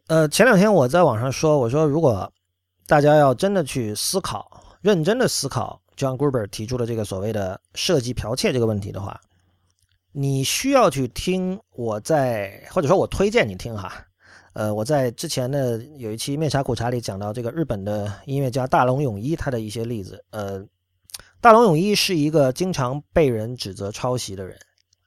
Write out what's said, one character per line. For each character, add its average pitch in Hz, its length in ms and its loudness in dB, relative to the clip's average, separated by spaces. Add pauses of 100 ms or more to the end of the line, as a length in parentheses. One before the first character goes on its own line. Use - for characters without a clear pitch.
呃， 160 220 2
前 196 180 4
两 240 100 6
天 208 160 6
我 156 140 4
在 160 160 4
网 127 160 4
上 127 140 -2
说， 151 260 2
我 117 100 2
说 151 180 2
如 147 140 0
果 107 300 2 (560)
大 151 140 6
家 147 160 6
要 139 180 6
真 196 180 0
的 185 120 0
去 120 300 -4
思 - 260 -4
考、 - 420 -10 (200)
认 185 200 4
真 202 160 2
的 240 80 2
思 - 220 -4
考 110 320 -6 (160)
John 131 200 -2
Gruber 127 320 0
提 - 160 -10
出 120 120 -6
的 120 100 -2
这 117 80 -6
个 110 100 -2
所 101 140 -6
谓 104 140 -4
的 98 280 -4 (140)
设 175 240 0
计 123 160 -4
剽 110 220 -4
窃 202 160 0
这 127 80 0
个 117 60 4
问 107 120 0
题 98 140 -8
的 98 80 -10
话， - 180 -12 (920)
你 139 320 -2
需 - 260 -2
要 247 180 6
去 135 200 -2
听 185 500 -4 (140)
我 113 260 -4
在， 113 720 -2
或 - 100 0
者 151 60 0
说 175 100 6
我 139 100 2
推 202 240 0
荐 208 180 2
你 92 80 -8
听 113 200 -10
哈， 95 160 -10 (640)
呃， 107 200 -2
我 107 100 -2
在 135 280 0
之 160 160 -10
前 127 200 -4
的 131 280 -2 (220)
有 113 120 -8
一 107 60 -6
期 139 200 -4
灭 156 120 0
茶 135 140 0
苦 127 120 -2
茶 113 160 -2
里 123 100 -4
讲 107 160 -8
到 104 160 -6
这 120 100 -8
个 117 100 -6
日 - 120 -4
本 107 200 -6
的 104 280 -4 (140)
音 139 140 -2
乐 135 100 -2
家 127 160 -2
大 135 180 2
龙 127 160 2
泳 113 200 -2
衣 147 160 -4
他 143 160 -6
的 120 80 -4
一 110 80 -8
些 113 160 -6
例 117 180 -6
子。 98 280 -16
呃， 98 340 -8 (760)
大 233 120 8
龙 226 120 8
泳 165 140 4
衣 202 160 2
是 190 220 0
一 147 120 2
个 147 240 2
经 180 200 -4
常 139 280 -4 (120)
被 160 160 4
人 117 260 -2
指 107 180 -10
责 98 200 -8
抄 127 240 -2
袭 104 180 -8
的 95 100 -10
人， 92 120 -14 (500)